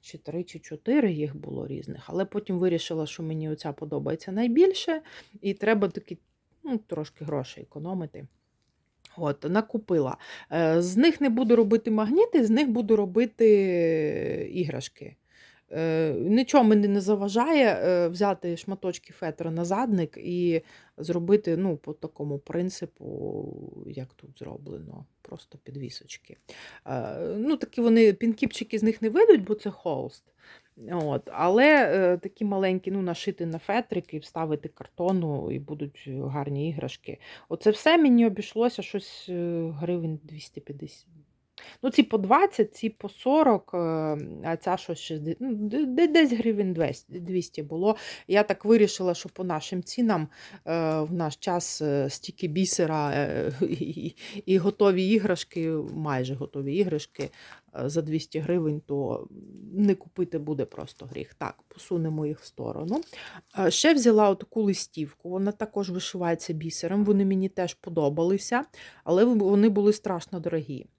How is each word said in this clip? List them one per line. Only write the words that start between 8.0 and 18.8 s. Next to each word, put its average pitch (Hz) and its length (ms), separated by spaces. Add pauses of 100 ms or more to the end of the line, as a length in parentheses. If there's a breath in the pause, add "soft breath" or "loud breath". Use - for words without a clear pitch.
От, 147 320
накупила. 185 680 (340 loud breath)
Е, 165 300
з 185 160
них 320 240
не 277 80
буду 233 260
робити 226 360
магніти, 247 540
з 214 40
них 262 200
буду 220 260
робити, 214 500
е, 175 1040
іграшки. - 680 (560 soft breath)
Е, 160 420
нічого 226 500
мені 214 240
не 202 140
заважає, 214 640 (180)
е, 175 240
взяти 180 500
шматочки 190 560